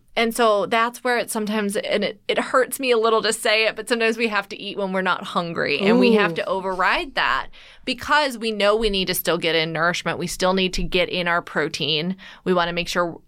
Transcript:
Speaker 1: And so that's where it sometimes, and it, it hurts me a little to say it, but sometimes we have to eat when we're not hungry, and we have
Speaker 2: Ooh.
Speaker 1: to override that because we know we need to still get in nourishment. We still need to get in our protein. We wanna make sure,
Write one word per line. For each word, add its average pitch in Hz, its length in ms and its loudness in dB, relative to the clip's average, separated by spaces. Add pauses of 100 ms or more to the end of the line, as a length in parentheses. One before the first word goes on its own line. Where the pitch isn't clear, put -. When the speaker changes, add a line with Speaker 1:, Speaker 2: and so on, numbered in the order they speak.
(140)
Speaker 1:
And 233 220 0
so 208 300 4
that's 233 360 -2
where 247 140 0
it 214 140 -4
sometimes, 208 440 -2
and 208 300 -2
it, - 240 -6
it 226 100 0
hurts 240 400 0
me 262 120 -2
a 233 80 4
little 220 240 4
to 214 100 0
say 220 340 2
it, 190 100 -2
but 214 120 -10
sometimes 226 300 0
we 233 100 0
have 202 220 -2
to 208 100 -12
eat 196 160 -10
when 190 160 -4
we're 190 80 0
not 185 240 -2
hungry, - 560 -2
and 214 180 4
we 240 140 6
have 208 200 4
Speaker 2:
Ooh. - 20 -6
Speaker 1:
to 214 120 -4
override 190 680 -2
that 131 320 0 (400)
because 269 500 0
we 220 160 -4
know 208 240 4
we 220 140 0
need 190 160 0
to 180 80 -2
still 175 240 0
get 160 180 0
in 160 160 0
nourishment. 165 460 -2
We 175 80 -4
still 185 260 0
need 185 220 0
to 185 80 -2
get 175 260 0
in 175 200 -4
our 170 120 2
protein. 156 760 -2 (300)
We 180 80 0
wanna 175 220 2
make 175 140 -4
sure, 175 400 -2